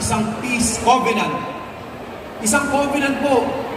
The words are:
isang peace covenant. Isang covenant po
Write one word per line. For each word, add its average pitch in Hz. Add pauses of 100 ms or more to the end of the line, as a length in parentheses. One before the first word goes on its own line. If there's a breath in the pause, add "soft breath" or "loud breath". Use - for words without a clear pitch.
isang 220 (160)
peace 240
covenant. 240 (1040)
Isang 277
covenant 277
po 269 (320)